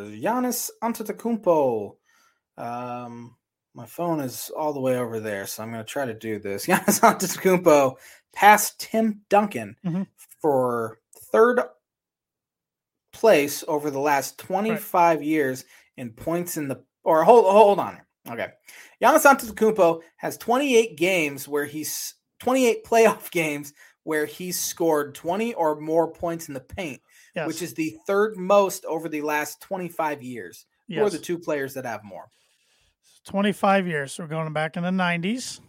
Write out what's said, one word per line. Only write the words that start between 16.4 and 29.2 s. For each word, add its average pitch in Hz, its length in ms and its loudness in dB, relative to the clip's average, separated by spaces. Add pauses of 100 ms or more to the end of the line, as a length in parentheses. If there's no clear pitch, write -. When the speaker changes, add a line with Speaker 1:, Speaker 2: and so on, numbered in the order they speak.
Speaker 1:
in 147 120 -6
the, 131 140 -8 (220)
or 160 200 4
hold, 226 220 10
hold 202 320 8
on. 101 220 -8 (280)
Okay. 117 200 -6 (540)
Giannis 277 240 4
Antetokounmpo 208 760 4 (140)
has 160 220 -8
twenty-eight 233 580 0
games 151 520 -2
where 147 180 -2
he's, - 480 -10 (260)
twenty-eight 247 440 0
playoff 226 460 2
<laughs> - 20 -18
games 147 400 -4 (320)
where 151 220 -2
he's 180 360 -10
scored 151 520 -2
twenty 208 400 -4
or 151 260 -2
more 160 320 0
points 170 360 -8
in 143 60 -14
the 131 60 -10
paint, 156 400 -12 (340)
Speaker 2:
Yes. 160 120 -6
Speaker 1:
which 160 160 -8
is 170 120 -10
the 156 220 -6 (100)
third 202 300 0
most 190 480 2
over 160 240 -6
the 151 140 -6